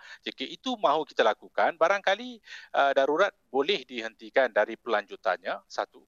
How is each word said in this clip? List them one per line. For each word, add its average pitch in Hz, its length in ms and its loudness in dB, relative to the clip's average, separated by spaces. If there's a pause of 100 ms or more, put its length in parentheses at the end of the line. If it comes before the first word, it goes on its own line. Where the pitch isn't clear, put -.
(220)
jika - 240 -10
itu 247 320 -8
mahu 156 280 2
kita - 200 0
lakukan, 107 540 0
barangkali, 202 580 0 (380)
uh, 139 180 4
darurat 147 400 2 (160)
boleh 139 320 0
dihentikan 117 720 -4
dari 107 240 0
pelanjutannya. 104 880 -4
Satu. - 420 -10